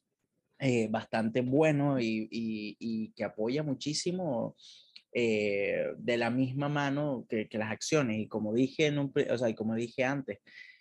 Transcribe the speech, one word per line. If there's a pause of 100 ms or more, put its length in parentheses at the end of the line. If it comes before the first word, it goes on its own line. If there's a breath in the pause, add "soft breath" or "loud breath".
(580)
eh,
bastante
bueno
y,
y,
y
que
apoya
muchísimo, (580 loud breath)
eh, (100)
de
la
misma
mano
que,
que
las
acciones.
Y
como
dije
en
un
pri-,
o
sea,
y
como
dije
antes, (420 loud breath)